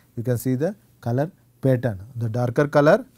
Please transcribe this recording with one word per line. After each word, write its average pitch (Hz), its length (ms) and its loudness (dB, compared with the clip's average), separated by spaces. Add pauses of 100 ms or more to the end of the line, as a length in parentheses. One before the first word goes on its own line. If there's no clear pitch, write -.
(160)
You 120 60 -8
can 120 160 -2
see 131 160 -2
the 160 200 -4 (280)
color 131 280 -2 (300)
pattern. 120 400 0 (160)
The 113 140 -4
darker 123 380 0
color 151 360 4 (140)